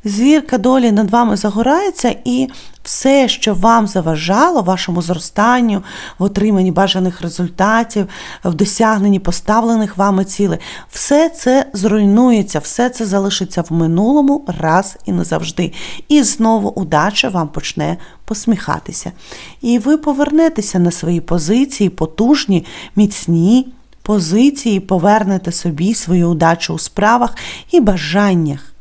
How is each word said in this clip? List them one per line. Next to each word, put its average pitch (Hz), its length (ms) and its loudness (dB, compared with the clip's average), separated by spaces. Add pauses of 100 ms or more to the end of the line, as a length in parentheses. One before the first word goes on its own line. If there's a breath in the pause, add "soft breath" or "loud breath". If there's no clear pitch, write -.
Зірка 254 540 2
долі 240 340 4
над 202 200 2
вами 226 260 2
загорається, 240 760 0 (100)
і 254 240 0 (340 loud breath)
все, 269 440 2
що - 260 -2
вам 220 340 4
заважало, 185 760 0
вашому 180 400 -2
зростанню, 202 840 0 (360 loud breath)
в 180 40 0
отриманні 202 480 2
бажаних 185 500 0
результатів, 196 880 -2 (360 loud breath)
в 175 100 -2
досягненні 202 680 2
поставлених 214 800 0
вами 196 280 2
цілей, 185 340 -2 (320 loud breath)
все 311 380 2
це 269 440 0
зруйнується, 208 840 2
все 240 300 -2
це 240 160 -6
залишиться 196 560 -2
в 160 120 -6
минулому 240 720 2 (140)
раз 165 460 0
і 202 60 -6
назавжди. 160 640 -4 (340 loud breath)
І 285 160 4
знову 226 460 0
удача 180 600 -2
вам 170 180 -2
почне 151 500 -6 (280 loud breath)
посміхатися. - 840 -4 (500 loud breath)
І 233 180 2
ви 285 180 2
повернетеся 294 840 0
на 175 120 2
свої 165 300 -4
позиції, 196 680 0
потужні, 202 760 0 (300 loud breath)
міцні 208 720 2 (340)
позиції, 208 760 0
повернете 190 720 0
собі 175 420 -2
свою 170 360 2
удачу 165 440 0
у 165 60 -6
справах 226 560 0 (360 loud breath)
і 349 80 4
бажаннях. 175 1000 0